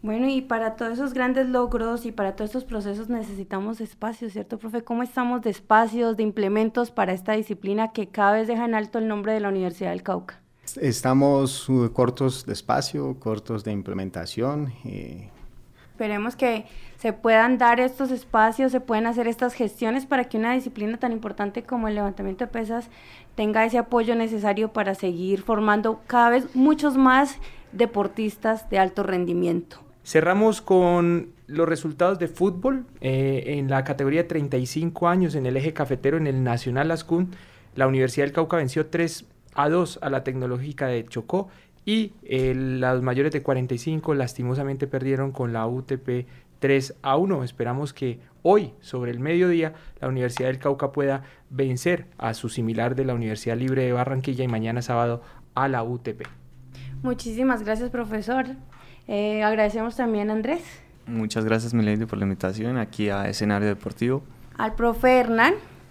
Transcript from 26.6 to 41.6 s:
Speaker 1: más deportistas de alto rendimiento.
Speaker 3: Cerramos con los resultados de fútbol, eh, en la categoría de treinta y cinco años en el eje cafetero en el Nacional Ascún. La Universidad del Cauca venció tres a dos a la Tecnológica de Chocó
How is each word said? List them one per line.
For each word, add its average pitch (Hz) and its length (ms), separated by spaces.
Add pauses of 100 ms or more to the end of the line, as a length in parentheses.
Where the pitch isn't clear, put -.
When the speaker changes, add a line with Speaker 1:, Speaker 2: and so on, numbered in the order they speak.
Speaker 1:
más 269 420 (340)
deportistas 214 1000
de 196 80
alto 190 240
rendimiento. 175 760 (260)
Speaker 3:
Cerramos 190 580
con 175 680 (180)
los 160 200
resultados 165 520
de 170 80
fútbol, 202 580 (140)
eh, 135 420 (160)
en 139 100
la 135 140
categoría 139 400
de 170 60
treinta 143 280
y 127 80
cinco 165 440
años 175 260
en 135 120
el 127 100
eje 147 160
cafetero 139 440
en 156 120
el 131 160
Nacional 127 480
Ascún. 170 400 (420)
La 135 140
Universidad 131 360
del 139 80
Cauca 165 240
venció 151 300
tres 165 380 (320)
a 143 120
dos 170 340
a 151 60
la 135 140
Tecnológica 131 640
de 120 200
Chocó 185 420 (360)